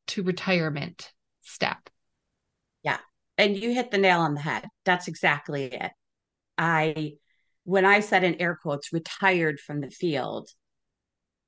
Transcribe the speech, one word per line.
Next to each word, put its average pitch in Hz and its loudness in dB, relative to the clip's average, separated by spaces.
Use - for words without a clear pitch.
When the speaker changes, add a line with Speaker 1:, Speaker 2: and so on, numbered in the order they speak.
Speaker 1:
to - -6
retirement 170 -2
step. - -6
Speaker 2:
Yeah. 143 -2
And 202 4
you 226 -2
hit 247 -2
the 202 0
nail 185 6
on 151 2
the 143 -6
head. 143 -4
That's 180 0
exactly 147 -2
it. - -8
I, 156 0
when 190 4
I 202 8
said 196 2
in 170 2
air 175 -2
quotes, 143 -6
"retired 165 0
from 147 -8
the 135 -8
field," 127 -4